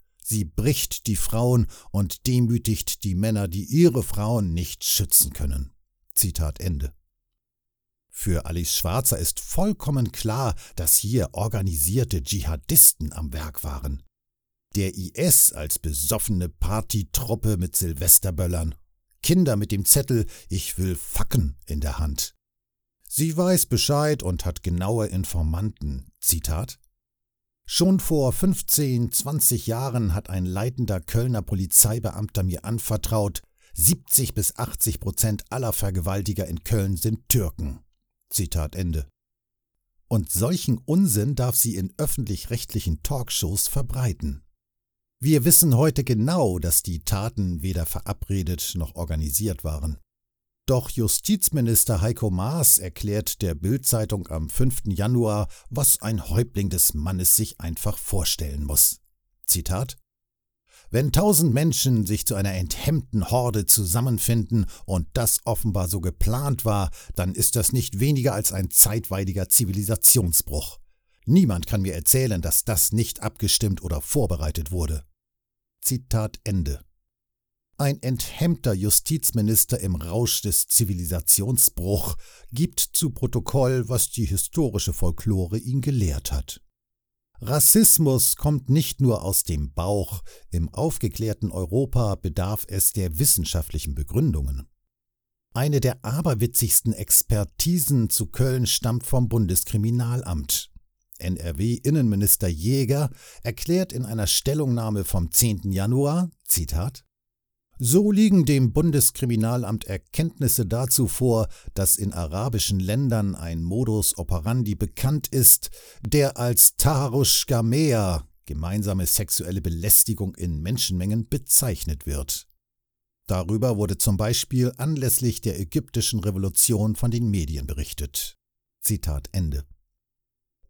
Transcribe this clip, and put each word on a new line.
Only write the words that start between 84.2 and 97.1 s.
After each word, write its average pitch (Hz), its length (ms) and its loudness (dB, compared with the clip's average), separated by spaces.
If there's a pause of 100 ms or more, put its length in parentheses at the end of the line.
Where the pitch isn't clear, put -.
historische 98 680 -2
Folklore 92 640 0
ihn 127 240 -2
gelehrt 104 500 -2
hat. - 300 -6 (800)
Rassismus 143 960 4
kommt 151 320 0
nicht 143 320 2
nur 120 220 4
aus - 200 0
dem 73 300 -4
Bauch. 98 500 -2 (280)
Im 82 180 -2
aufgeklärten 110 800 -2
Europa 107 640 0
bedarf 92 560 -4
es - 240 0
der 87 240 -2
wissenschaftlichen 78 800 0
Begründungen. 71 760 -2 (840)
Eine 139 280 0
der 123 240 -2
aberwitzigsten 117 880 0
Expertisen 131 1200 2